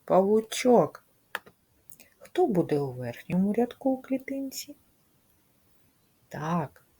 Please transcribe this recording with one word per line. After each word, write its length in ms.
павучок. 960
Хто 280
буде 320
у 120
верхньому 640
рядку 360
у 120
клітинці? 760
Так, 560